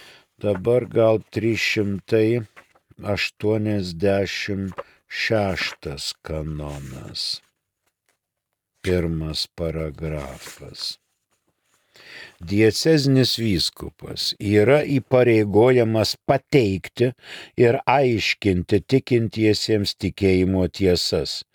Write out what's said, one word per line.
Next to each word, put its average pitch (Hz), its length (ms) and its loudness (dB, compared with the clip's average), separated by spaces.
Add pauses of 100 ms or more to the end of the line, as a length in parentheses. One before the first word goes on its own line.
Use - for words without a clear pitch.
(360)
Dabar 104 500 0
gal 110 360 2
trys 107 380 -4
šimtai 110 800 0 (640)
aštuoniasdešimt 98 1800 -2 (260)
šeštas - 1120 -4
kanonas. 73 1200 -10 (1400)
Pirmas 82 640 -2
paragrafas. 78 1500 -10 (1400)
Diecezinis 127 960 2
vyskupas - 1040 -4
yra 107 480 4
įpareigojamas 113 1300 4
pateikti 120 880 0 (460)
ir 120 280 4
aiškinti 107 960 0
tikintiesiems 110 1120 0
tikėjimo 92 720 2
tiesas 90 760 -2 (140)